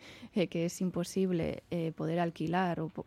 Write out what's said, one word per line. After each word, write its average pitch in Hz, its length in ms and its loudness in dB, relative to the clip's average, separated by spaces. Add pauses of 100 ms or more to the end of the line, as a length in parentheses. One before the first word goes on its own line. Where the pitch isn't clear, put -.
<laughs> - 280 -12
eh, 175 140 4
que 170 180 0
es - 160 -4
imposible, 175 880 0
eh, 165 260 0
poder 170 240 0
alquilar 170 600 2
o 160 80 -2
po-, - 180 -8